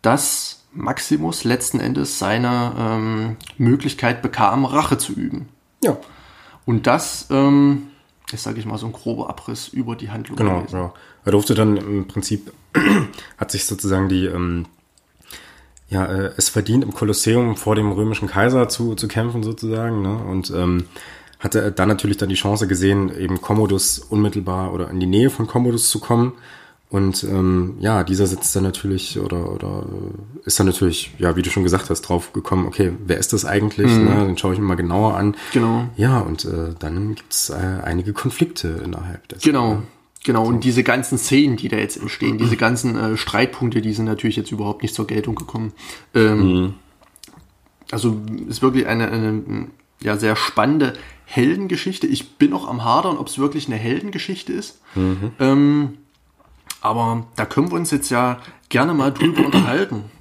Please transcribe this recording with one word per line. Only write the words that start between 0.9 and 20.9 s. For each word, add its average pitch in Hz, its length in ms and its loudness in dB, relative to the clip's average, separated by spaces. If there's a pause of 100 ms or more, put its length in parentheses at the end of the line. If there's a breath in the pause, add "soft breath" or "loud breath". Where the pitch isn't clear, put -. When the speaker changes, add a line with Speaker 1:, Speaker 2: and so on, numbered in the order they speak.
Speaker 1:
letzten 123 360 0
Endes 131 400 -2
seine, 120 600 0
ähm, 110 560 -2 (220)
Möglichkeit 120 640 2
bekam, 120 440 2
Rache 135 320 2
zu - 160 -6
üben. - 360 -6 (340)
Speaker 2:
Ja. - 140 2 (680 loud breath)
Speaker 1:
Und 117 220 0
das, - 440 0
ähm, 143 520 6 (480 loud breath)
ist, 110 120 -10
sag 110 140 -6
ich 110 80 -8
mal, 107 120 -6
so 110 80 -8
ein 113 80 -8
grober 113 360 -6
Abriss - 400 -10
über 117 260 -4
die 104 160 -12
Handlung 110 260 -10
Speaker 2:
Genau, 98 220 0
Speaker 1:
gewesen. 87 180 -8
Speaker 2:
ja. 90 160 -6 (320 loud breath)
Er 101 60 2
durfte 104 240 4
dann 107 220 4
im 101 300 -4
Prinzip, - 440 -6 (220)
<clears throat> - 640 0
hat - 140 -6
sich 95 140 -4
sozusagen 95 440 0
die, 92 180 2
ähm, 87 380 -2 (1200 loud breath)
ja, 95 160 0
äh, 95 320 -2
es - 120 0
verdient, 110 340 2
im 104 100 -6
Kolosseum 110 640 2
vor 107 180 0
dem 107 160 2
römischen 101 360 -2
Kaiser 120 420 2
zu, 117 260 -2
zu 113 120 -6
kämpfen 117 360 -2
sozusagen, 110 580 -4
ne? 98 160 -2
Und, 95 340 -4
ähm, 90 340 0 (540 loud breath)